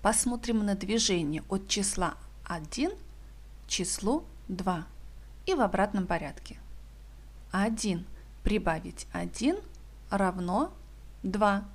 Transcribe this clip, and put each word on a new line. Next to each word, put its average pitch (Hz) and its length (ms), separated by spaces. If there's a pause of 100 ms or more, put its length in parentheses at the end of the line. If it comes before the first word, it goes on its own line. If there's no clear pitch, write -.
Посмотрим 226 600
на 202 100
движение 196 720
от 196 200
числа 196 480 (280)
один 175 460
к - 800
числу 220 560 (240)
два 180 380 (600)
и 381 80
в 294 60
обратном 196 460
порядке. 156 520 (920)
Один 202 540 (380)
прибавить 180 680
один 220 440 (540)
равно 190 600 (500)
два. 202 420 (100)